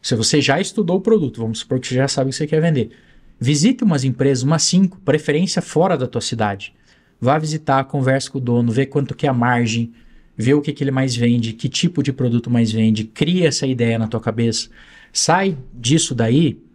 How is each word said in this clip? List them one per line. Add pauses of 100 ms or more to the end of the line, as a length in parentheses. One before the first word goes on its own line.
Se
você
já
estudou
o
produto,
vamos
supor
que
você
já
sabe
o
que
você
quer
vender. (500)
Visite
umas
empresas,
umas
cinco,
preferência
fora
da
tua
cidade. (480)
Vá
visitar,
converse
com
o
dono,
vê
quanto
que
é
a
margem, (440)
vê
o
que
que
ele
mais
vende,
que
tipo
de
produto
mais
vende,
cria
essa
ideia
na
tua
cabeça. (440)
Sai (160)
disso
daí (160)